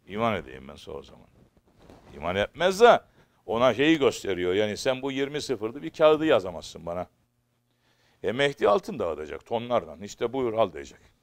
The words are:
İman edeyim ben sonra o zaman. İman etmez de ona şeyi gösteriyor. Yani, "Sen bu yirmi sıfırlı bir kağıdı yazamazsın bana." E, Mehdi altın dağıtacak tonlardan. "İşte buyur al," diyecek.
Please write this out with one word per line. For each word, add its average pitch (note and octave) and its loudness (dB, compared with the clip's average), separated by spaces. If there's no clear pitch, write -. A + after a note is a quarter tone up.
İman A2 -2
edeyim C2 -12
ben D2 -18
sonra D2 -16
o C#2+ -14
zaman. - -20
İman D#2+ -4
etmez E3+ 0
de A3+ 8
ona A#2 2
şeyi D3+ 2
gösteriyor. F#2 0
Yani, G#2 0
"Sen C3 -2
bu C#3 -6
yirmi C#3 -6
sıfırlı B2 -6
bir E3 -10
kağıdı D#3 4
yazamazsın F2+ -2
bana." F2 -6
E, F#2 0
Mehdi C#3+ 2
altın G3+ 0
dağıtacak D#2 -6
tonlardan. A2 -4
"İşte A2+ -6
buyur B2+ -2
al," G#2+ 0
diyecek. C#2+ -16